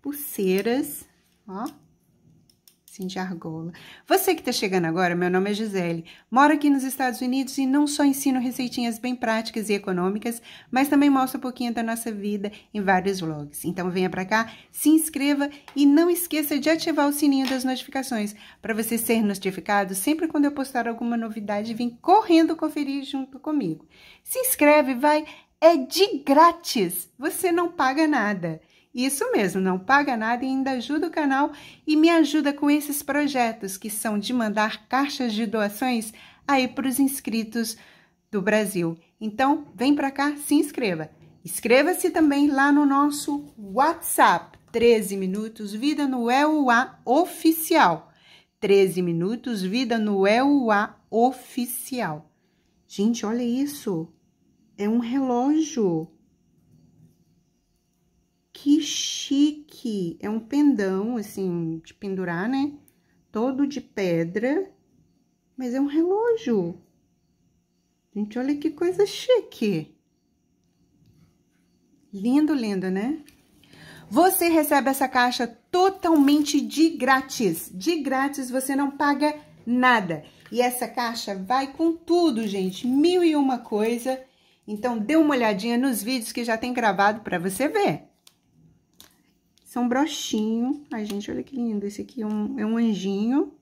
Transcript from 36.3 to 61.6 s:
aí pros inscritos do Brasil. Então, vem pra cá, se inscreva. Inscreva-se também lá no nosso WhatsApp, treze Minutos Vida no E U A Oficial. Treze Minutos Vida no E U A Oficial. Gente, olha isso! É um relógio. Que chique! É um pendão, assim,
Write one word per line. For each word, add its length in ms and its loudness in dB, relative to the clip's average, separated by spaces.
aí 200 2
pros 320 -4
inscritos 760 -2
do 100 -2
Brasil. 560 0
Então, 540 0
vem 220 2
pra 160 -2
cá, 260 -2
se 160 -2
inscreva. 560 0
Inscreva-se 680 2
também 400 2
lá 200 4
no 140 4
nosso 720 0
WhatsApp, 1040 0
treze 460 4
Minutos 560 -6
Vida 340 -2
no 220 -2
E 160 4
U 240 2
A 340 0
Oficial. 1120 2
Treze 420 4
Minutos 600 -4
Vida 340 -2
no 300 2
E 160 4
U 260 2
A 400 0
Oficial. 1200 -2
Gente, 380 -2
olha 160 -2
isso! 720 -4
É 100 -2
um 120 2
relógio. 1120 0
Que 260 4
chique! 1400 -4
É 80 -6
um 100 -4
pendão, 800 0
assim, 680 -4